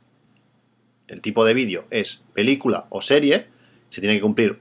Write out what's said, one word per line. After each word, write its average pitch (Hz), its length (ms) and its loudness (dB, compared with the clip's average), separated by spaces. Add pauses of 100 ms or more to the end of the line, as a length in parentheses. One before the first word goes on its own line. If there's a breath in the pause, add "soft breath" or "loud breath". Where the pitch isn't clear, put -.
(1080)
El - 140 -18
tipo 113 240 0
de 113 80 4
vídeo 107 380 -4
es - 300 -6 (120)
película 117 560 0
o 95 120 -8
serie, 147 460 2 (440 soft breath)
se - 100 -14
tiene 104 140 0
que 98 60 -2
cumplir 104 400 0